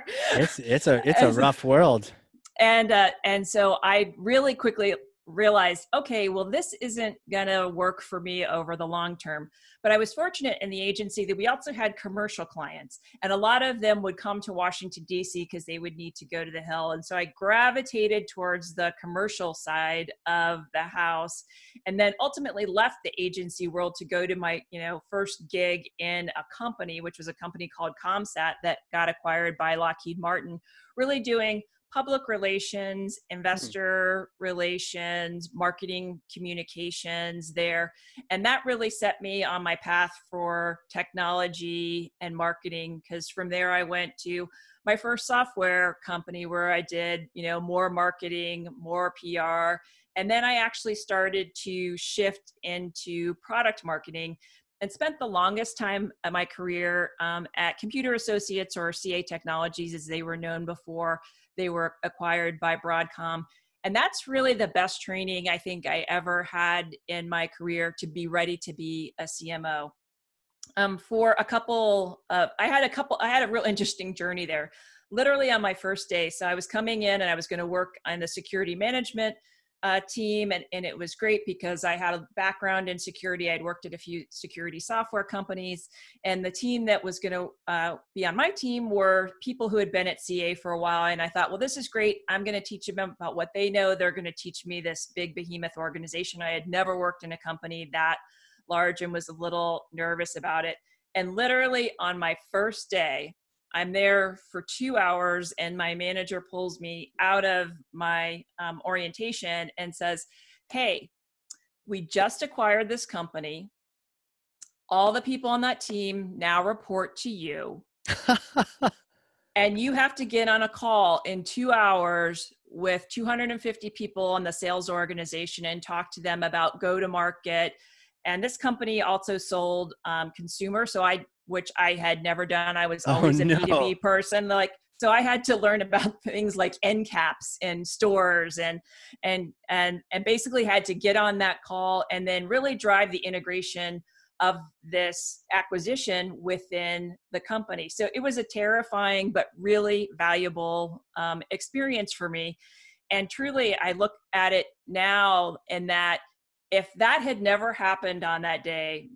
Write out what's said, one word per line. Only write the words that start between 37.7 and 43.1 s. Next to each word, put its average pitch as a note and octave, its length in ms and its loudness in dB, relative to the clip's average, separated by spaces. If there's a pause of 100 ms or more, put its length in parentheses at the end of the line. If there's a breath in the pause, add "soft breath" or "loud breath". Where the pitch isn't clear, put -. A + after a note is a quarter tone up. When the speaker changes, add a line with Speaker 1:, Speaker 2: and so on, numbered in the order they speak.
Speaker 2:
And F#3 160 0
that B3+ 180 2
really A3+ 240 0
set G#3 320 -2
me G3 220 -4
on F3+ 180 0
my E3+ 140 0
path F3 360 2 (160)
for E3+ 520 -2 (120)
technology E3+ 1300 -2
and E3+ 160 -8
marketing, E3 720 -4
'cause E3+ 220 -10